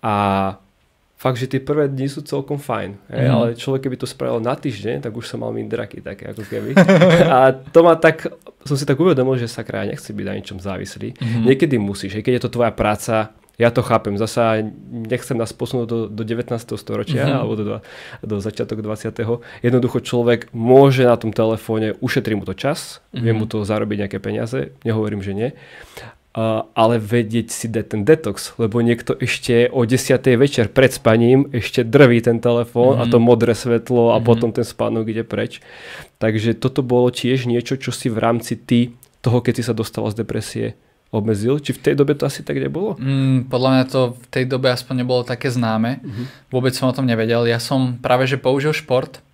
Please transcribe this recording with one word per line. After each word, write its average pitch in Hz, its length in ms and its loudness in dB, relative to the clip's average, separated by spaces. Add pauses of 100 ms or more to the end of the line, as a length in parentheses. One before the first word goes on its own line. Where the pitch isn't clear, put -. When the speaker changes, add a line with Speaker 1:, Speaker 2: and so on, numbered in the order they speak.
Speaker 1:
A 110 140 -2 (1000)
fakt, 127 220 -2
že 127 120 -6
tie 135 100 -2
prvé 143 280 0
dni 135 200 -4
sú 139 140 -8
celkom 143 360 -6
fajn, 107 340 -6 (180)
hej, 123 160 -4
Speaker 2:
Mhm. 131 80 4
Speaker 1:
ale 117 220 2
človek, 135 280 -2
keby 127 140 -4
to - 80 -8
spravil 123 340 -4
na 113 140 -2
týždeň, 117 480 -6
tak 127 120 -8
už 113 140 -12
som 117 140 -10
mal 117 100 -6
mindraky 113 500 -8
také, - 280 -14
ako 110 160 -12
keby. 110 300 -8
Speaker 2:
<laughs> 170 560 6
Speaker 1:
A 131 220 8
to - 280 4
ma 165 140 8
tak, 160 340 2 (320)
som - 140 -4
si 135 100 -4
tak 143 120 2
uvedomil, 131 400 2
že 120 120 -4
sakra, 104 340 -8
ja 101 80 -6
nechci - 220 -12
byť 101 100 -8
na 98 120 -6
ničom 98 240 -12
závislý. 98 580 -10
Speaker 2:
Mhm. 113 300 -2
Speaker 1:
Niekedy 135 300 4
musíš, 101 380 -4
hej, 104 80 -6
keď 127 120 0
je 120 100 -2
to 120 80 -4
tvoja 120 180 2
práca, 107 600 -2 (240)
ja 117 160 4
to 120 100 0
chápem, 110 380 0
zasa 110 480 0 (240)
nechcem 120 420 -6
nás 113 220 -4
posunúť 120 320 -4
do, 117 200 -4
do 107 160 -8
devätnásteho 113 520 -6
storočia, 117 500 -4
Speaker 2:
Mhm. 139 80 0
Speaker 1:
alebo 120 220 -2
do 107 100 -4
dva-, 101 180 -6 (360)
do 107 180 -6
začiatok 107 460 -6
dvadsiateho. 110 580 -6 (220)
Jednoducho 123 400 2
človek 120 480 0
môže 131 560 6
na 120 80 6
tom 113 160 -4
telefóne, 110 680 -2
ušetrí 113 380 -2
mu 101 80 -4
to 92 100 -8
čas, - 460 -8 (120)
vie 117 200 -2
Speaker 2:
Mhm. 110 80 2
Speaker 1:
mu 110 80 -2
to 110 160 -4
zarobiť 104 400 -2
nejaké 101 160 -6
peniaze, 117 640 -6
nehovorím, 107 400 -2
že 98 100 -6
nie. 110 160 -4 (840)
A, 110 340 -2
ale 117 300 2
vedieť 110 500 -2
si - 220 -8
dať 107 160 -4
ten 107 160 -4
detox, 110 560 0
lebo 117 240 0
niekto 117 320 0
ešte 120 560 0
o 123 160 0
desiatej 127 480 2
večer 120 320 2
pred 131 240 4
spaním 120 640 4
ešte 120 320 -2
drví 120 320 6
ten 117 240 0
telefón 120 560 2
a 120 80 0
Speaker 2:
Mhm. 120 80 0
Speaker 1:
to 123 80 8
modré 117 320 4
svetlo 117 560 2
a 113 80 4
Speaker 2:
Mhm. 117 80 -2
Speaker 1:
potom 117 240 4
ten 113 160 -2
spánok 113 400 -4
ide 113 160 -6
preč. 110 400 -6 (560)
Takže 110 400 0
toto 135 240 -2
bolo 123 260 4
tiež 123 380 -2
niečo, 120 320 -2
čo 127 160 -6
si - 160 -4
v 107 80 -2
rámci 113 400 -2
ty, 120 320 0 (320)
toho, 123 160 2
keď 120 160 0
si 123 80 -6
sa 117 100 -4
dostala 110 380 -4
z 107 80 -8
depresie, 113 480 -6 (420)
obmedzil? 110 540 0
Či - 80 -8
v - 100 -4
tej 147 140 2
dobe 139 240 2
to 139 80 -2
asi - 160 -6
tak 143 160 -4
nebolo? 151 400 -4
Speaker 2:
Mm, 135 480 0
podľa 131 240 0
mňa 131 160 4
to 131 140 -2 (180)
v - 100 -20
tej 131 160 -2
dobe 131 240 -2
aspoň 123 380 -2
nebolo 127 160 0
také 120 260 -6
známe. 117 540 -2
Speaker 1:
Mhm. 123 480 -12
Speaker 2:
Vôbec 127 240 0
som 131 160 0
o 127 60 -4
tom 135 100 -2
nevedel. 117 400 2
Ja 117 160 0
som 127 320 0
práve, 127 320 0
že 131 100 -2
použil 139 380 0
šport. - 480 -4 (120)